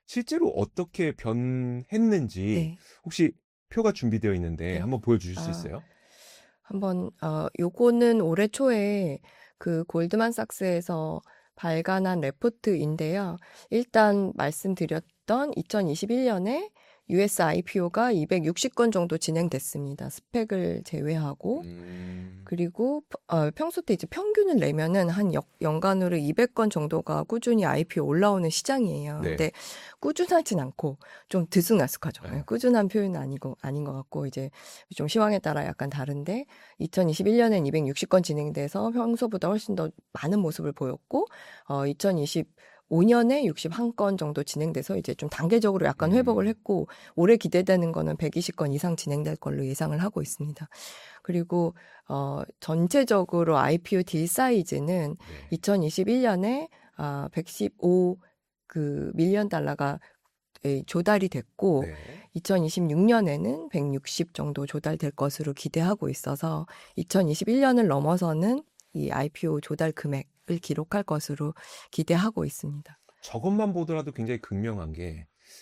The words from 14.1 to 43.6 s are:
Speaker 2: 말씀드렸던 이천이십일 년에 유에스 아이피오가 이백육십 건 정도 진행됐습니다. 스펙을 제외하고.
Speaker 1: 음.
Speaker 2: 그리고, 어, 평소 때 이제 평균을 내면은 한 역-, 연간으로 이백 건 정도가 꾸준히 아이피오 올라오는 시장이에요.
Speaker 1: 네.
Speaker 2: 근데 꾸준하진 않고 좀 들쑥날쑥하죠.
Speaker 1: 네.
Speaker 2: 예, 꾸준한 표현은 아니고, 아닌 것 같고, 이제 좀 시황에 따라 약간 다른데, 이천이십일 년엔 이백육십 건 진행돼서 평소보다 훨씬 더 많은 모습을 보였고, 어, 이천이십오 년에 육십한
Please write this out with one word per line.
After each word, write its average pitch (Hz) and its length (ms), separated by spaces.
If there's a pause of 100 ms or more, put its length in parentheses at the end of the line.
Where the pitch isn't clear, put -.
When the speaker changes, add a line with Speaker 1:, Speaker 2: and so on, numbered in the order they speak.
Speaker 2:
말씀드렸던 185 1200
이천이십일 202 680
년에 240 460 (380)
유에스 190 320
아이피오가 175 720
이백육십 170 600
건 233 160
정도 175 280
진행됐습니다. 143 920
스펙을 190 760
제외하고. 156 800
Speaker 1:
음. 180 800
Speaker 2:
그리고, 208 580 (240)
어, 151 240
평소 330 300
때 233 120
이제 175 140
평균을 403 500
내면은 160 520
한 185 240
역-, 147 160 (120)
연간으로 175 540
이백 160 400
건 220 140
정도가 156 540
꾸준히 226 420
아이피오 151 400
올라오는 180 440
시장이에요. 156 720
Speaker 1:
네. - 80
Speaker 2:
근데 156 220 (480)
꾸준하진 320 640
않고 139 380 (280)
좀 175 220
들쑥날쑥하죠. 170 800
Speaker 1:
네. 135 100
Speaker 2:
예, 143 80
꾸준한 233 420
표현은 190 320
아니고, 135 420
아닌 143 220
것 143 80
같고, 139 340
이제 135 240 (460)
좀 151 140
시황에 214 300
따라 151 260
약간 - 240
다른데, 143 560 (320)
이천이십일 185 580
년엔 220 320
이백육십 143 400
건 185 160
진행돼서 147 680
평소보다 233 580
훨씬 208 260
더 160 140 (240)
많은 190 260
모습을 156 320
보였고, 143 540 (420)
어, 139 200
이천이십오 165 1160
년에 240 420
육십한 190 500